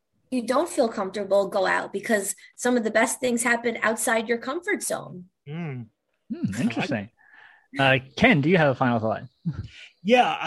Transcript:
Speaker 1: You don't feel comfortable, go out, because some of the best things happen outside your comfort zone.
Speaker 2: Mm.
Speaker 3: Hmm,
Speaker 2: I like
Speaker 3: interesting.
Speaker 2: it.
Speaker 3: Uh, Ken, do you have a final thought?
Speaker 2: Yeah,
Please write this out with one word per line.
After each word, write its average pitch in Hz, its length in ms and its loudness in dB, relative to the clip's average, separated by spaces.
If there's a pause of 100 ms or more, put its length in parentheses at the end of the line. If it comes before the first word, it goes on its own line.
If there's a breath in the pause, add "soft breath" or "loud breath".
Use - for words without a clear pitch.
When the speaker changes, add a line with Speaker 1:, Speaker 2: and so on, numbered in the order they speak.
(320)
Speaker 1:
You 240 160 -4
don't 285 220 0
feel 254 180 0
comfortable, 196 600 -2
go 196 180 0
out, 180 240 -2
because 196 440 -2 (200 loud breath)
some 247 220 0
of 220 80 0
the 214 60 -2
best 226 280 0
things 240 240 0
happen 233 380 -2
outside 226 480 0
your 233 80 2
comfort 302 440 -4
zone. - 440 -10 (220)
Speaker 2:
Mm. 143 400 -8 (440)
Speaker 3:
Hmm, 247 40 -6
Speaker 2:
I 330 160 -4
like 98 100 -6
Speaker 3:
interesting. 127 480 -2 (640 soft breath)
Speaker 2:
it. 262 80 0
Speaker 3:
Uh, - 180 6 (160)
Ken, 220 240 6
do 139 100 2
you 185 80 6
have 156 120 6
a 127 60 2
final 120 240 2
thought? 107 240 -2 (800 loud breath)
Speaker 2:
Yeah, 208 440 4